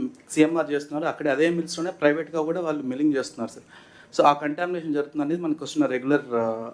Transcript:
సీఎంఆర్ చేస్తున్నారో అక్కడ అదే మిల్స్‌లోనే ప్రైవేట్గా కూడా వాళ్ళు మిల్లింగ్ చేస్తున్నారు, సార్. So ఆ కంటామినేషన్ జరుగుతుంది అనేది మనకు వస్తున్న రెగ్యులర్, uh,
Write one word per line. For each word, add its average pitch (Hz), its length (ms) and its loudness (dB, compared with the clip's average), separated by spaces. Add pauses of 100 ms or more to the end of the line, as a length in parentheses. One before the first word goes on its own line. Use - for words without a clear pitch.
(360)
సీఎంఆర్ 156 400 2
చేస్తున్నారో 147 380 -4
అక్కడ 147 220 -4
అదే 160 220 4
మిల్స్‌లోనే 165 360 -6 (100)
ప్రైవేట్గా 156 360 0 (100)
కూడా 175 180 -2
వాళ్ళు 151 240 -2
మిల్లింగ్ 143 260 2
చేస్తున్నారు, 117 380 -6
సార్. - 120 -20 (480)
So 165 140 6
ఆ 147 40 8 (120)
కంటామినేషన్ 160 520 -2
జరుగుతుంది 147 280 -2
అనేది 170 220 -2
మనకు 151 180 -2
వస్తున్న 147 200 2 (100)
రెగ్యులర్, 131 300 0 (200)
uh, 113 280 -4